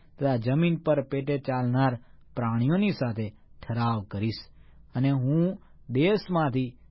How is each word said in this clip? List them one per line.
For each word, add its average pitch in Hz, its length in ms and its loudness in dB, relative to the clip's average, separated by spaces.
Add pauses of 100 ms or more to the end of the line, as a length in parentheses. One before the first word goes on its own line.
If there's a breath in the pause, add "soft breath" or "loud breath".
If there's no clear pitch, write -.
(200 soft breath)
તથા 139 160 2
જમીન 147 400 2
પર 151 260 0
પેટે 139 360 -2
ચાલનાર 127 640 0 (360 soft breath)
પ્રાણીઓની 127 560 2
સાથે 113 380 -4
ઠરાવ 117 720 -4
કરીશ. 104 460 -6 (460 soft breath)
અને 131 160 2
હું 151 480 0 (300 soft breath)
દેશમાંથી 143 880 0 (140)